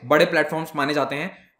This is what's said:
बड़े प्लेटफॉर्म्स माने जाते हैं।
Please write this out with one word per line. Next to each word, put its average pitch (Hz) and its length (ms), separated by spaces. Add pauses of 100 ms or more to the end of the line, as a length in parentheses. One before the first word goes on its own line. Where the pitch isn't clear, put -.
बड़े 151 200
प्लेटफॉर्म्स 160 520
माने 143 180
जाते 139 220
हैं। 165 200 (240)